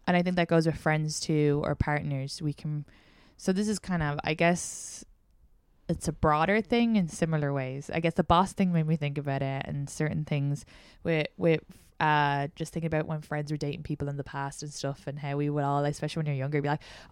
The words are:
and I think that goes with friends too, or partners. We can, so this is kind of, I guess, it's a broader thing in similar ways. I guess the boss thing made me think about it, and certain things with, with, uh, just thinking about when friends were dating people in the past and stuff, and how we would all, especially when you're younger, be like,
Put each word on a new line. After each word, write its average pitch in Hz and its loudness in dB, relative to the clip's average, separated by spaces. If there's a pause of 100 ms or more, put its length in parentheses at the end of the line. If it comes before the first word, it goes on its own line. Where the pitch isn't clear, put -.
and 180 4
I 175 4
think 180 0
that 170 4
goes 165 6
with 156 2
friends 156 0
too, 147 2
or 147 0
partners. 143 -2
We 151 -2
can, 151 -6 (520)
so - 0
this 202 0
is 214 -2
kind 180 -2
of, 147 -2
I 156 0
guess, - 0 (840)
it's - -4
a 165 -2
broader 160 4
thing 233 2
in 185 2
similar 151 0
ways. 135 -6
I - 0
guess 165 0
the - 2
boss 175 4
thing 185 2
made 160 2
me 156 2
think 147 -2
about 139 -2
it, 135 -4
and 143 -6
certain 151 -2
things 143 -2 (380)
with, 160 0 (100)
with, 165 2 (360)
uh, 143 2
just - -8
thinking 165 -4
about 156 -2
when 156 -6
friends 151 -4
were 156 -2
dating 147 -6
people 143 -4
in 143 -6
the 143 -6
past 139 -8
and 147 -10
stuff, - -6
and 143 -6
how 143 -4
we 147 0
would 147 0
all, 143 2
especially 147 -2
when 156 -2
you're 143 -2
younger, 143 -2
be 147 0
like, 147 0 (280)